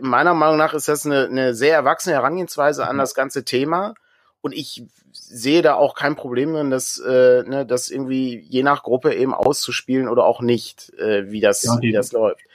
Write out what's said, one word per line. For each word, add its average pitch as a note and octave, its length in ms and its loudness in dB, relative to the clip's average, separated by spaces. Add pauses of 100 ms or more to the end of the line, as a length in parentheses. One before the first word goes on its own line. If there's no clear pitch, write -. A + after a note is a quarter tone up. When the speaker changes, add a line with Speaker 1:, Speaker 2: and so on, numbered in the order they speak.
Speaker 1:
meiner C3+ 340 2
Meinung D#3 220 2
nach D3+ 180 0
ist D3+ 140 -6
das D3+ 180 -2
eine, C#3 200 0
eine B2+ 280 -2
sehr C#3 200 2
erwachsene D3+ 420 0
Herangehensweise C#3+ 720 -2
an C3+ 100 -4
Speaker 2:
Mhm. C#3 40 -2
Speaker 1:
das C3 140 -4
ganze C3+ 300 -4
Thema. E3+ 500 -2 (480)
Und - 120 -8
ich A#2+ 300 -14 (280)
sehe C3+ 480 -2
da D3+ 140 4
auch C#3 200 2
kein D3 220 -2
Problem C#3 380 -4
drin, D3 160 -2
das, C3 280 -4
äh, B2+ 440 4
ne, C3+ 240 -6
das B2 240 -4
irgendwie C3 480 -6
je B2+ 240 -4
nach C#3+ 200 0
Gruppe A#2+ 300 0
eben B2+ 220 0
auszuspielen C3 760 -2
oder A#2 160 6
auch A#2 160 2
nicht, - 540 -4
äh, G2+ 360 -2
wie G#2+ 120 -4
das, G#2 200 4
Speaker 2:
Ja, A#2 100 0
und A#2 100 0
die A#2+ 60 2
Speaker 1:
wie G#2+ 40 0
das G#2 200 0
läuft. A2 280 0 (140)